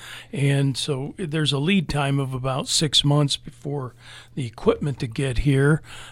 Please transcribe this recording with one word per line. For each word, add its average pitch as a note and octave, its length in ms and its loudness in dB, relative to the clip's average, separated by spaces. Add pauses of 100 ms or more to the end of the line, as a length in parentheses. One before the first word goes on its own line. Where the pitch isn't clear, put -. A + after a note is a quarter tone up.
(320)
and C#3 440 2
so C#3+ 420 -4
there's D#3 340 -2
a C#3+ 60 0
lead E3 300 2
time C#3 320 0
of C3+ 120 -4
about C3 360 -4
six - 360 2
months C#3+ 320 2
before C#3+ 580 -10 (420)
the C3+ 100 -4
equipment C#3+ 540 -2
to C3+ 80 -2
get C3 300 -2
here, C#3+ 440 4 (300)